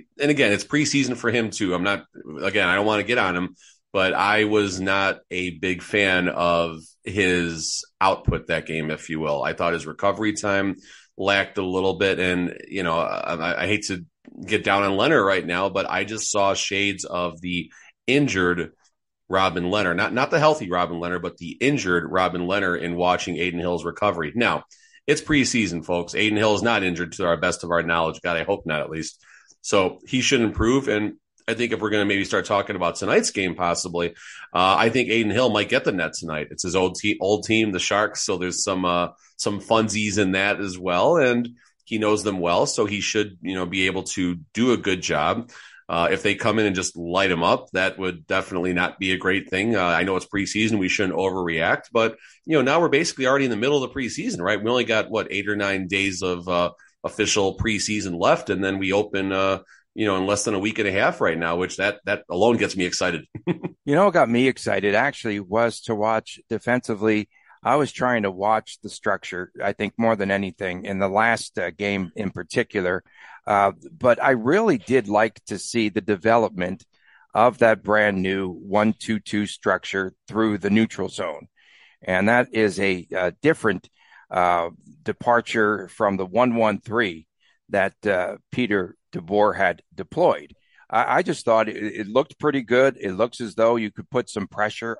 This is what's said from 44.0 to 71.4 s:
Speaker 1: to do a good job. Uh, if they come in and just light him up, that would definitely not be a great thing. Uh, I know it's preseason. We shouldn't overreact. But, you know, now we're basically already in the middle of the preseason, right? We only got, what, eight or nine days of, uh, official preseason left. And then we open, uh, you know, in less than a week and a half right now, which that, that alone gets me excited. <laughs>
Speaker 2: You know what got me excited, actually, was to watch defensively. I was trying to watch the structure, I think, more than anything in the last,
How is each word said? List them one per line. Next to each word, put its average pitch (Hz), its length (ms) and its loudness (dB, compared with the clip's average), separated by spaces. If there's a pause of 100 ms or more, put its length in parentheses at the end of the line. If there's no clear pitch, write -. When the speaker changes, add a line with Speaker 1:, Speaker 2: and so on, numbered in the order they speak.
Speaker 1:
to 90 320 -2 (180)
do 120 200 2
a 110 40 2
good 92 240 -2
job. 85 480 -2 (380)
Uh, 85 240 0
if 95 100 0
they 101 140 0
come 107 240 0
in 107 80 2
and 98 80 0
just 90 200 -4
light 87 360 0
him 85 100 0
up, 107 320 2
that 92 240 0
would 92 300 -6
definitely 92 460 -2
not 87 260 -2
be 92 120 -2
a 92 60 0
great 95 320 -2
thing. 104 260 0
Uh, 98 60 2
I 87 220 2
know 95 140 0
it's 90 100 -6
preseason. 107 500 0
We 95 100 0
shouldn't 95 300 0
overreact. 92 760 0
But, 113 240 0 (300)
you 156 120 2
know, 139 40 6
now 139 180 2
we're 165 100 2
basically 139 360 0
already 139 200 4
in 127 40 0
the 110 80 -2
middle 131 260 0
of 123 60 -6
the - 100 -10
preseason, 151 420 -6
right? 98 200 0
We 107 80 -2
only 123 140 2
got, 110 260 0
what, 101 220 -2
eight 98 180 -4
or 104 60 -2
nine 98 320 -2
days 98 340 -2
of, 90 260 -4
uh, 87 260 0 (300)
official 98 540 0
preseason 98 640 -2
left. 127 300 2
And 95 120 0
then 98 140 0
we 95 160 -2
open, 98 380 0
uh, 95 300 0 (340)
you 107 100 -2
know, 101 120 2
in 95 100 0
less 101 160 0
than 113 100 -2
a 98 60 -2
week 107 180 -2
and - 100 0
a 95 40 0
half 127 300 0
right 85 160 2
now, 85 180 0
which 92 220 -2
that, 101 280 0
that 101 240 -2
alone 113 280 4
gets 95 200 -2
me 92 80 0
excited. 85 400 -2 (220)
<laughs> 180 80 -2 (300)
Speaker 2:
You 143 100 2
know 185 100 6
what 190 80 2
got 147 160 4
me 120 180 4
excited, 101 460 0
actually, 113 460 0
was 107 420 0
to 113 140 -4
watch 110 520 -2
defensively. 110 800 0 (360)
I 120 140 4
was 147 140 0
trying 123 320 0
to 98 80 0
watch 104 520 0
the 104 60 -12
structure, 92 600 -4 (100)
I 101 120 -2
think, 104 240 -4
more 113 180 2
than 98 140 0
anything 95 560 -4
in 95 140 -6
the 98 100 2
last, 110 480 0